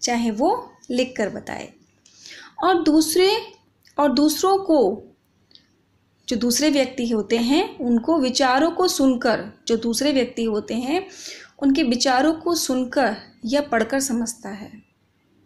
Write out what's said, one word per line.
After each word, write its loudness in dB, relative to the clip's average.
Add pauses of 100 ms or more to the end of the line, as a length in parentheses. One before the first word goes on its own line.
चाहे -2
वो -2 (200)
लिखकर -2
बताए। -12 (880)
और 2
दूसरे, 4 (680)
और 4
दूसरों 2
को, 2 (1200)
जो -2
दूसरे 0
व्यक्ति -2
होते -2
हैं, 0
उनको 0
विचारों 2
को 0
सुनकर, 0 (220)
जो 0
दूसरे -2
व्यक्ति -2
होते -4
हैं, -2 (540)
उनके 4
विचारों 2
को -2
सुनकर -2 (280)
या 0
पढ़कर 0
समझता -6
है। -14 (760)